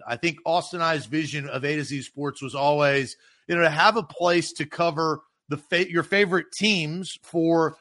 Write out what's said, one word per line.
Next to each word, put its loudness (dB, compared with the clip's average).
I -4
think -4
Austin -2
I's 0
vision -4
of -6
A -2
to -4
Z -6
Sports -8
was -10
always, 2
you 0
know, 4
to 6
have 4
a -2
place 0
to -6
cover -2
the -4
fa-, -2
your 0
favorite 0
teams -2
for 2